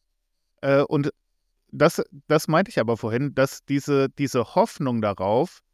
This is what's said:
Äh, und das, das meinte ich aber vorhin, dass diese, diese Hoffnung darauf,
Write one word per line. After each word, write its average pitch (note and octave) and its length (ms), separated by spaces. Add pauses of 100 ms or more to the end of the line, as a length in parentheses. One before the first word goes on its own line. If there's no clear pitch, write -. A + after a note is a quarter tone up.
(640)
Äh, C#3 200
und C#3+ 280 (640)
das, D3 280 (280)
das D3 180
meinte E3 240
ich - 80
aber A2+ 180
vorhin, A#2+ 380
dass - 300
diese, C#3 460
diese B2+ 440
Hoffnung C3+ 480
darauf, G#2 600 (100)